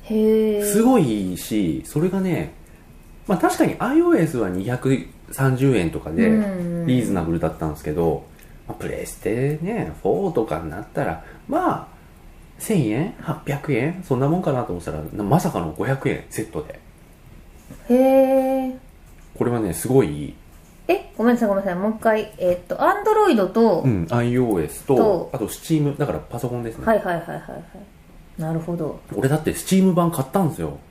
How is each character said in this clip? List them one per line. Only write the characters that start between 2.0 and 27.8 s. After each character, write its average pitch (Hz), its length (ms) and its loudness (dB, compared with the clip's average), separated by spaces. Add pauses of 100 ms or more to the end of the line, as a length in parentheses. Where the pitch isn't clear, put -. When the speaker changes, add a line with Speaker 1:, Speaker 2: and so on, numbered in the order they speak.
Speaker 2:
れ 185 100 2
が 190 100 -2
ね、 147 320 -2 (760)
ま 202 80 2
あ - 20 -4
確 349 200 0
か 311 60 4
に 262 140 0
ア 247 160 -2
イ 330 80 6
オ 339 120 4
ー 247 40 4
エ 165 80 4
ス 127 120 -2
は 98 120 0
二 92 140 -4
百 127 420 0 (240)
三 135 260 0
十 131 200 4
円 85 160 2
と - 80 -6
か 151 100 -10
で 220 180 2
Speaker 1:
う 220 40 4
ん 220 100 4 (380)
う - 20 -4
ん。 165 60 -2
Speaker 2:
リ 127 120 4
ー 107 60 0
ズ 98 60 -2
ナ 90 100 0
ブ 82 100 -2
ル 85 60 0
だ 80 100 0
っ - 80 -6
た 80 120 -4
ん 76 40 -4
で 76 60 -10
す - 60 -18
け 78 80 -4
ど、 78 340 -2 (400)
ま - 80 -12
あ、 - 20 -14
プ - 120 -10
レ - 180 -8
ス - 140 -16
テ 135 420 -2
ね、 165 300 -6 (100)
フ 92 60 0
ォ 180 220 0
ー - 20 -10
と 113 120 0
か 80 140 -4
に 82 100 -8
な 80 120 -10
っ - 120 -14
た 147 120 -4
ら、 - 200 -6 (220)
ま 285 360 -2
あ、 - 60 -20 (720)
千 156 300 0
円？ 143 320 -2
八 - 260 -8
百 143 260 -4
円？ 160 300 -2
そ 131 140 -2
ん 123 40 -2
な 139 80 2
も 170 100 2
ん 180 40 -4
か 151 100 0
な 123 120 -2
と - 80 -8
思 87 80 -8
っ - 40 -18
て 80 60 -8
た 76 80 -8
ら、 85 240 -8
ま 113 160 4
さ 185 120 0
か 95 100 -4
の 80 120 -6
五 85 140 -4
百 135 220 -2
円 85 220 -4
セ 117 120 -8
ッ - 80 -10
ト 76 140 -8
で。 - 160 -18 (1080)
Speaker 1:
へ 262 840 4
ー。 254 80 -12 (600)
Speaker 2:
こ 120 60 0
れ 120 60 2
は 120 100 0
ね、 95 120 -2
す - 140 -6
ご 131 160 6
い - 60 2
い 147 160 -6
い。 - 100 -12 (540)
Speaker 1:
え、 370 280 -2
ご 214 80 -4
め 240 80 6
ん - 20 4
な 233 60 -2
さ 233 60 0
い、 - 20 0
ご 202 60 2
め 196 80 0
ん - 20 -10
な 190 60 -2
さ 175 60 -4
い。 180 40 -4
も 208 80 -2
う - 40 0
一 - 80 -4
回。 214 380 0
え 180 140 2
ー 175 40 0
っ 175 100 -10
と、 - 100 -6
Android 392 760 2
と、 214 320 4
Speaker 2:
う 131 40 4
ん、 92 220 0
ア 120 120 2
イ 120 160 0
オ 110 220 2
ー 76 40 0
エ 71 40 -6
ス - 160 -12
と、 135 120 4
Speaker 1:
と、 180 360 4
Speaker 2:
あ - 60 -6
と 104 80 -4
Steam、 147 500 -2
だ 147 100 -2
か 95 60 -4
ら 80 60 -4
パ 120 200 -10
ソ 127 100 -4
コ 120 100 -6
ン 117 60 -8
で 113 80 -8
す - 60 -14
ね。 - 60 -12
Speaker 1:
は 226 100 2
い 202 40 2
は 180 140 -2
い - 40 -2
は 165 60 -6
い - 40 -14
は 160 80 -10
い - 20 -10
は - 20 -10
い。 - 1000 -18